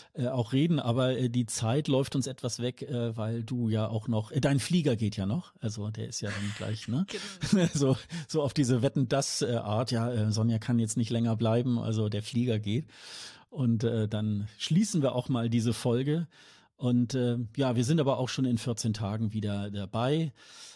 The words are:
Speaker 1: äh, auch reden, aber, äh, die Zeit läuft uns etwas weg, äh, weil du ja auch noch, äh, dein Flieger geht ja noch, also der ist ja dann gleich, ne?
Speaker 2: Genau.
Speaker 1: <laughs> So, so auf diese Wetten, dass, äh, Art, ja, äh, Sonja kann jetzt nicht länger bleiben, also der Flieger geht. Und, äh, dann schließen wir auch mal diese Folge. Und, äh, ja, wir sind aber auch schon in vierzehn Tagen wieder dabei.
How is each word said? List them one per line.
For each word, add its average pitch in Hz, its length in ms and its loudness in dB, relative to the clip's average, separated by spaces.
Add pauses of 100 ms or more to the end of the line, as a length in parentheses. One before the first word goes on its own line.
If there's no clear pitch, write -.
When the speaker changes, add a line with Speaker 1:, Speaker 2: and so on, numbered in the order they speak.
(120)
Speaker 1:
äh, 120 140 -2
auch 123 260 0
reden, 151 260 4
aber, 127 380 2
äh, 127 140 0
die 120 160 0
Zeit 123 420 0
läuft 135 260 2
uns 135 120 0
etwas 123 340 -6
weg, 123 220 -4
äh, 117 340 -2
weil 113 260 -2
du 117 280 -2
ja 107 180 2
auch 113 180 -4
noch, 110 260 0
äh, 135 80 0
dein 139 180 4
Flieger 143 380 2
geht 104 200 -2
ja 98 80 -2
noch, 117 360 -2
also 104 280 -4
der 110 200 -6
ist 117 120 -8
ja 107 80 -4
dann 101 300 -4
gleich, 104 300 -6
ne? 143 180 0 (440)
Speaker 2:
Genau. 185 180 6
Speaker 1:
<laughs> - 40 -4
So, 139 240 4 (320)
so 156 140 0
auf 139 100 0
diese 127 300 2
Wetten, 135 260 2
dass, - 320 -2
äh, 120 140 0
Art, 110 380 0
ja, 123 200 0
äh, 107 180 2
Sonja 110 280 2
kann 117 200 0
jetzt 113 200 0
nicht 113 120 0
länger 117 260 2
bleiben, 117 420 2
also 110 320 0
der 104 120 -4
Flieger 120 360 0
geht. 104 280 -2 (640)
Und, 117 340 2
äh, 113 260 0
dann 107 380 -2 (120)
schließen 180 420 2
wir 131 140 0
auch 123 160 -2
mal 117 180 0
diese 117 240 2
Folge. 135 560 0 (480)
Und, 123 380 2
äh, 120 240 2 (180)
ja, 127 200 2
wir 123 80 4
sind 156 140 4
aber 135 200 2
auch 127 100 -2
schon 135 160 -2
in 120 140 2
vierzehn 117 340 -2
Tagen 104 400 -2
wieder 101 380 -4
dabei. 120 640 -2 (420)